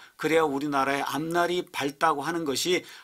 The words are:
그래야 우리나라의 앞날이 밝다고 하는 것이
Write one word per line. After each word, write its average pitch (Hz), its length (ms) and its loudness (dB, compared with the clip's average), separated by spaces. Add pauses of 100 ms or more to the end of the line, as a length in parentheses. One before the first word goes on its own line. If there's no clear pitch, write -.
(160)
그래야 160 260 4
우리나라의 139 600 0
앞날이 170 680 0
밝다고 143 500 0
하는 170 220 -4
것이 151 400 0 (200)